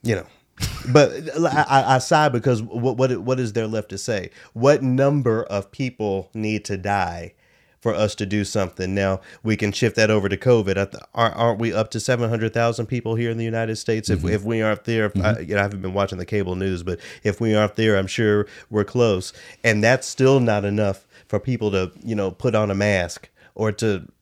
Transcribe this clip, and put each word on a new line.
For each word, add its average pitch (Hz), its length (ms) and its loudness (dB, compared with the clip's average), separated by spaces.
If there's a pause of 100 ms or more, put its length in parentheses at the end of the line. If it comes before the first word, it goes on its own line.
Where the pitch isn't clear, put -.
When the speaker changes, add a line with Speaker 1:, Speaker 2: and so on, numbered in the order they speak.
Speaker 1:
You 113 140 0
know. 87 100 -8 (600)
But 135 240 6 (240)
I, 156 320 2
I, 135 280 4
I - 20 4
sigh 151 300 2
because 120 340 0
what, 117 340 -4
what, 127 220 0
what 123 220 -2
is 117 120 -4
there 110 140 -2
left 110 240 -6
to 98 80 -12
say? 101 320 -6 (220)
What 139 300 4
number 131 640 2
of 101 260 -6
people 104 640 -4
need 107 340 -4
to 101 120 -6
die 90 560 -4 (460)
for 113 120 -2
us 104 220 0
to 110 100 -4
do 101 200 0
something? 92 500 -4
Now, 95 260 0 (220)
we 110 140 0
can 104 160 0
shift 113 240 0
that 107 140 2
over 104 200 2
to 98 60 -2
covid. 98 420 2
I 98 80 0
th-, - 160 -14 (120)
aren't, 113 220 0
aren't 117 220 0
we 113 160 -2
up 107 160 -2
to 113 100 -6
seven 120 300 0
hundred 113 240 -2
thousand 117 320 0
people 113 300 -4
here 117 140 -2
in 113 60 -4
the 117 80 -4
United 113 320 -4
States? 110 320 -2
If, 98 120 0
Speaker 2:
Mm-hmm. 82 80 -2
Speaker 1:
if 101 160 -2
we 110 180 -2
aren't 107 220 -2
there, 113 220 0
if 101 80 -2
Speaker 2:
Mm-hmm. 95 120 0 (120)
Speaker 1:
I, - 20 -8
you 87 140 -6
know, 98 60 4
I - 20 4
haven't 101 200 -2
been 95 120 -4
watching 98 240 0
the 90 80 -8
cable 95 280 -2
news, 92 280 -4
but 87 180 -4 (220)
if 104 180 -2
we 113 140 2
aren't 107 220 2
there, 110 200 4
I'm 95 100 0
sure 104 400 0 (240)
we're 104 140 0
close. 107 480 0 (300)
And 107 220 2
that's 127 220 4
still 135 340 4
not 104 240 0
enough 101 420 -2 (200)
for 107 140 -2
people 113 320 -2
to, 92 180 0 (120)
you 113 120 -6
know, 98 160 -2
put 110 240 -2
on 107 160 2
a 98 60 0
mask 98 520 0 (280)
or 107 160 0
to 101 340 -2 (160)